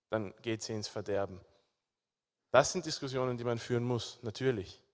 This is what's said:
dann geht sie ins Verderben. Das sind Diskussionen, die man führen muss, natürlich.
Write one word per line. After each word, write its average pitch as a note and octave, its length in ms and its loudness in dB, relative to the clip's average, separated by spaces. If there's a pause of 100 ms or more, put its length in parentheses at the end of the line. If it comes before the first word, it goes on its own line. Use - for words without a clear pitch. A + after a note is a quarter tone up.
(100)
dann G#2+ 320 -2
geht A2+ 200 -2
sie A#2 120 -4
ins G#2 140 -4
Verderben. G2 520 -2 (1120)
Das C3+ 220 8
sind F3+ 120 -2
Diskussionen, B2+ 540 -2
die A#2+ 60 -4
man A#2+ 140 2
führen A#2+ 260 0
muss, B2 380 0
natürlich. A#2 600 -2 (120)